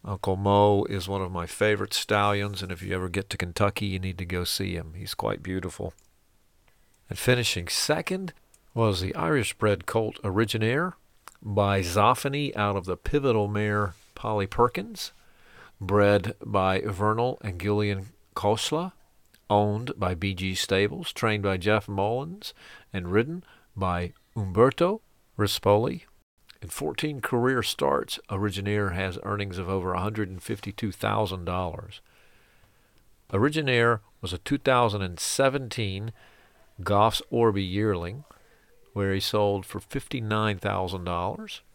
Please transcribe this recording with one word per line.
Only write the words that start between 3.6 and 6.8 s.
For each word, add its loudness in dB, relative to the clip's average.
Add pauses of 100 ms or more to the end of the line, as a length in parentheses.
you -2
need -6
to -6
go -2
see -4
him. -8
He's -10
quite -4
beautiful. -6 (1120)